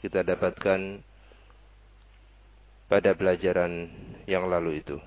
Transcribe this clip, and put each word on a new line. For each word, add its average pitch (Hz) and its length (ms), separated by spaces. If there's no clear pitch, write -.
kita 92 240
dapatkan 95 800
pada 98 240
pelajaran 87 800
yang 92 240
lalu 82 320
itu. 71 160